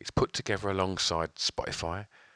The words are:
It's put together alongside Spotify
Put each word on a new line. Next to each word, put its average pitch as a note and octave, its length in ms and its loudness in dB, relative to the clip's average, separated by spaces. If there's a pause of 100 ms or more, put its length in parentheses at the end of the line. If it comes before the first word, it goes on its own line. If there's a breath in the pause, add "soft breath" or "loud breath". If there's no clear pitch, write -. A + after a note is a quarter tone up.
It's - 100 -10
put - 220 4
together G2+ 380 -2
alongside F#2 680 2
Spotify - 720 -4 (300 soft breath)